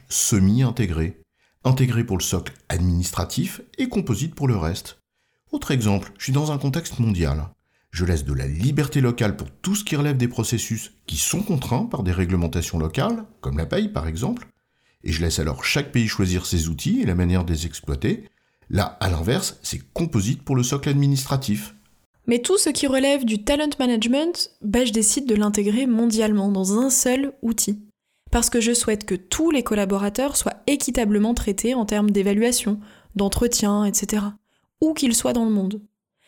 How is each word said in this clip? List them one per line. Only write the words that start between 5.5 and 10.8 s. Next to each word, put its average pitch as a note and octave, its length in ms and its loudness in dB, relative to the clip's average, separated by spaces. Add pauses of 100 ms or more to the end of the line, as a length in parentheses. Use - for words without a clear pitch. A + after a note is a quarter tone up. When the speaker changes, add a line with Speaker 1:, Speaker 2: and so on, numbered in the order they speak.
Speaker 1:
Autre D4 200 -2
exemple, F#3+ 440 0
je - 80 -14
suis C3+ 80 -2
dans D3+ 200 2
un C#3+ 60 -4
contexte C#3+ 420 -4
mondial. E2+ 480 0 (420)
Je F2+ 140 -4
laisse E2 200 0
de C#2 100 -2
la C2+ 120 -2
liberté C#3 540 0
locale A#2+ 360 2
pour - 140 -10
tout - 240 -4
ce G#3 80 -2
qui D#3 140 -4
relève C#3+ 220 0
des A#2+ 100 2
processus A2+ 640 -4 (140)